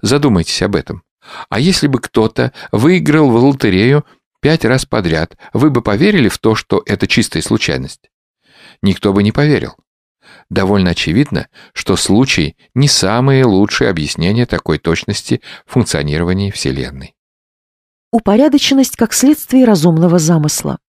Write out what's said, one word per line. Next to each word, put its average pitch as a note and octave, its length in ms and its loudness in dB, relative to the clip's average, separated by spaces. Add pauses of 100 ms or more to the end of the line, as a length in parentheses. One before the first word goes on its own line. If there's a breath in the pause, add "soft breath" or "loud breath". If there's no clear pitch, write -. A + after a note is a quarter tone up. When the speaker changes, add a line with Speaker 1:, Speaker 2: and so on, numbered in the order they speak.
Speaker 1:
Задумайтесь A#2 600 0
об F#2+ 140 -2
этом. - 260 -6 (460 loud breath)
А G2 100 -4
если F3 300 0
бы C3+ 120 0
кто-то A2+ 520 -2 (180 loud breath)
выиграл D3+ 600 2
в A2+ 60 2
лотерею C3+ 680 2 (360 soft breath)
пять D#3 260 0
раз C3 180 0
подряд, E2+ 540 -4 (160 loud breath)
вы C#3+ 160 2
бы B2 100 0
поверили C3+ 480 0
в - 80 -4
то, A2 180 0
что - 300 -4
это G2+ 220 -2
чистая - 360 -2
случайность? - 680 -6 (720 soft breath)
Никто G2 320 0
бы G2+ 80 2
не G#2+ 100 2
поверил. D3 420 0 (760 soft breath)
Довольно F#2+ 400 0
очевидно, F#2+ 580 -2 (240 soft breath)
что - 240 -2
случай – F#2+ 580 0 (200)
не C3+ 120 2
самое C3 600 2
лучшее G#2 420 2
объяснение F2+ 560 -2
такой D#2+ 340 -4
точности - 640 -4 (240 loud breath)
функционирования F2 880 -2
Вселенной. C2+ 640 -8 (1000)
Speaker 2:
Упорядоченность C4 840 2
как - 180 -2
следствие C4 500 2
разумного E3 540 4
замысла. D3+ 580 -2 (120)